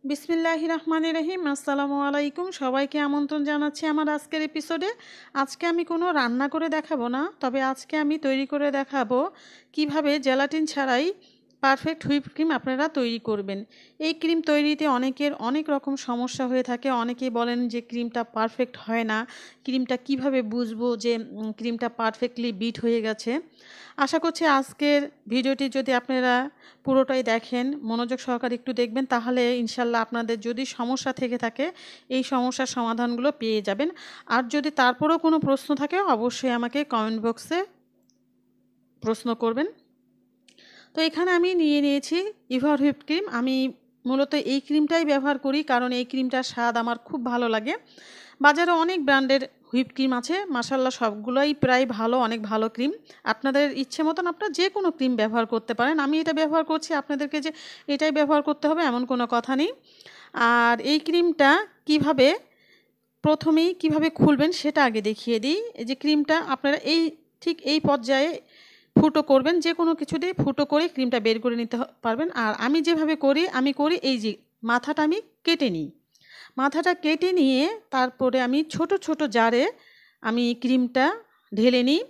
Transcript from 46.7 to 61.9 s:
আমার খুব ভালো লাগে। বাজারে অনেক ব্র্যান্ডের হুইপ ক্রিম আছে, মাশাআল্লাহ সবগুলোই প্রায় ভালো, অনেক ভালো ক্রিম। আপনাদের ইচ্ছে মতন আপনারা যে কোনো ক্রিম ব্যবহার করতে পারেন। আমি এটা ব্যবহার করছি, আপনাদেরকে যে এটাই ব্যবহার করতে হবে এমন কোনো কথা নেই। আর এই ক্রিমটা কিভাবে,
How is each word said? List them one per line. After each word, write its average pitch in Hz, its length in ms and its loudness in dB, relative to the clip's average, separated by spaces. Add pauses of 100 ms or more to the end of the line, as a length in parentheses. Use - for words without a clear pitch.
আমার 233 200 -2
খুব 247 280 -8
ভালো 240 240 0
লাগে। 226 280 -2 (640)
বাজারে 302 300 4
অনেক 330 340 2
ব্র্যান্ডের 269 360 4 (320)
হুইপ 247 220 2
ক্রিম 269 180 0
আছে, 320 320 -2
মাশাআল্লাহ 254 540 -2
সবগুলোই 247 540 0
প্রায় 262 320 4
ভালো, 233 340 0
অনেক 226 220 -2
ভালো 220 280 -2
ক্রিম। 247 220 -2 (320)
আপনাদের 277 540 0
ইচ্ছে 269 260 -4
মতন 330 240 0
আপনারা 349 240 -4
যে 359 180 0
কোনো 392 220 -2
ক্রিম 254 240 0
ব্যবহার 220 300 0
করতে 226 280 -4
পারেন। 277 260 2
আমি 294 200 2
এটা 320 140 0
ব্যবহার 311 300 2
করছি, 311 300 -2
আপনাদেরকে 285 480 -4
যে 311 100 -4 (360)
এটাই 294 240 0
ব্যবহার 294 300 4
করতে 294 260 -2
হবে 320 160 2
এমন 247 220 0
কোনো 240 240 -2
কথা 240 260 0
নেই। 330 160 0 (600)
আর 233 480 4
এই 294 180 2
ক্রিমটা 330 680 4 (200)
কিভাবে, 285 420 4 (960)